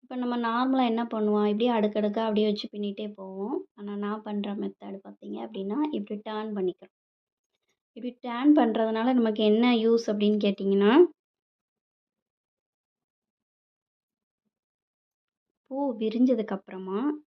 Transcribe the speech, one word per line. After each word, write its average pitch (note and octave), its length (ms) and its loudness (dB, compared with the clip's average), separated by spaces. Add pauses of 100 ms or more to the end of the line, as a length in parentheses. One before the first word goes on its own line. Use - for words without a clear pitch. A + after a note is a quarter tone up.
இப்போ B3+ 200 -12
நம்ம B3 120 -2 (100)
நார்மலா B3+ 460 2
என்ன A3+ 120 0 (100)
பண்ணுவோம், G#3 380 2
இப்படியே A3+ 260 2
அடுக்கடுக்கா G#3 480 0
அப்படியே G#3+ 240 2
வச்சு G#3+ 240 -2
பின்னிட்டே G#3 340 -8 (140)
போவோம். F#3+ 340 -8 (240)
ஆனா G3+ 140 -12 (100)
நான் G#3 240 -6
பண்ற G#3 240 -6 (100)
மெத்தட் G3 460 -10
பார்த்தீங்க G3+ 380 -14
அப்படின்னா, G#3+ 340 -6 (180)
இப்படி G#3 200 -8 (100)
டர்ன் G#3+ 300 -8
பண்ணிக்கிறோம். F#3 380 -6 (1000)
இப்படி A#3+ 140 -10 (160)
டர்ன் B3 320 2
பண்றதுனால A3+ 600 2
நமக்கு A3 320 2
என்ன A#3 220 4 (120)
யூஸ் A3+ 280 4
அப்படின்னு G#3 320 2
கேட்டிங்கன்னா, G3 480 4 (4000)
பூ C4 100 -6 (240)
விரிஞ்சதுக்கு A3 560 0
அப்புறமா F#3+ 420 -8 (300)